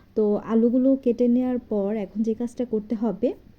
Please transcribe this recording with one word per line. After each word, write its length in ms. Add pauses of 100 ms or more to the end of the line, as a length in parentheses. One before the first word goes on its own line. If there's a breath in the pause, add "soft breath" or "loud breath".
(140 loud breath)
তো 220
আলুগুলো 600
কেটে 320
নেওয়ার 300
পর 380
এখন 260
যে 120
কাজটা 300
করতে 300
হবে, 400 (240)